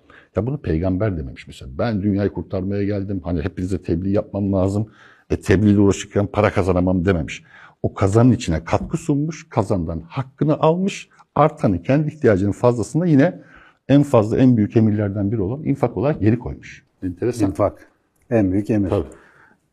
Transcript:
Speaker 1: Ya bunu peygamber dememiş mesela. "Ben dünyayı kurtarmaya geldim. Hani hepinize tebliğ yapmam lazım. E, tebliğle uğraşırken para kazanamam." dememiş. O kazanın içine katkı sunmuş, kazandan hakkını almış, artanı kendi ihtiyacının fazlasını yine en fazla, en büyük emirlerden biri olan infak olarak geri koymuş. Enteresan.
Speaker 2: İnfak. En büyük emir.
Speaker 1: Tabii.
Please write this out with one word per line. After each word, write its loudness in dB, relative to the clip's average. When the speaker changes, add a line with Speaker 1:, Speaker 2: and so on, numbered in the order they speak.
Speaker 1:
Ya -2
bunu -6
peygamber -2
dememiş -12
mesela. -18
"Ben -4
dünyayı 0
kurtarmaya -6
geldim. -4
Hani -4
hepinize -4
tebliğ -2
yapmam -2
lazım. 0
E, -2
tebliğle 4
uğraşırken 0
para 2
kazanamam." 0
dememiş. 0
O -4
kazanın 4
içine -2
katkı -4
sunmuş, -4
kazandan -2
hakkını -4
almış, 0
artanı 0
kendi 0
ihtiyacının 2
fazlasını 0
yine 4
en 6
fazla, 2
en 6
büyük 0
emirlerden 0
biri -4
olan -6
infak -2
olarak -2
geri 2
koymuş. -14
Enteresan. -4
Speaker 2:
İnfak. -4
En 2
büyük -2
emir. 0
Speaker 1:
Tabii. 0